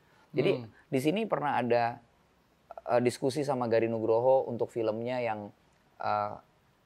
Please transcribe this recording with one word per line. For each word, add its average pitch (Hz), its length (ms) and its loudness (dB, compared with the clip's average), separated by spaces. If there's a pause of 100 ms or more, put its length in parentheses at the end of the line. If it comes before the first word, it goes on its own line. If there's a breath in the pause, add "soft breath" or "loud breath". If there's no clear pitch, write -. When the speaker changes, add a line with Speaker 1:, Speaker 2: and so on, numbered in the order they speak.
(320 soft breath)
Speaker 1:
Jadi 143 240 2
Speaker 2:
Hmm. 120 120 -10 (200 soft breath)
Speaker 1:
di 135 140 -2
sini 165 240 2
pernah 147 320 -2
ada, 120 420 0 (880)
eh, 120 160 4
diskusi 127 400 0
sama 127 240 -2
Gari 113 180 4
Nugroho 113 600 2
untuk 117 220 -4
filmnya 117 500 -4
yang, 107 300 -6 (480)
eh, 104 360 -2 (520)